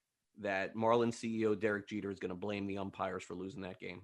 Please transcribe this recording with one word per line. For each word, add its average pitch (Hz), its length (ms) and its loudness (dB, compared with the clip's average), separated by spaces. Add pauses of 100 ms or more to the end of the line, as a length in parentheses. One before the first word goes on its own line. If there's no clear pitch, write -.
(400)
that 98 360 0
Marlins 117 380 6
C 113 280 -2
E 110 40 4
O 107 80 6
Derek 104 340 0
Jeter 101 220 -4
is 95 80 -6
gonna 92 160 -4
blame 101 320 -4
the 98 140 -2
umpires 95 440 -4
for 90 120 -10
losing 95 260 -8
that 92 180 -8
game. 92 240 -10